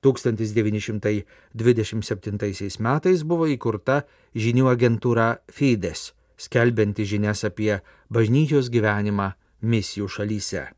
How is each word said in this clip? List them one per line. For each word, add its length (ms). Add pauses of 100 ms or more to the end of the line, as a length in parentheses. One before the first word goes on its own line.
Tūkstantis 500
devyni 280
šimtai 340 (380)
dvidešimt 520
septintaisiais 760
metais 460
buvo 240
įkurta 540 (320)
žinių 340
agentūra 580 (240)
Fides, 640 (240)
skelbianti 680
žinias 380
apie 360 (300)
bažnyčios 600
gyvenimą 600 (300)
misijų 560
šalyse. 500 (100)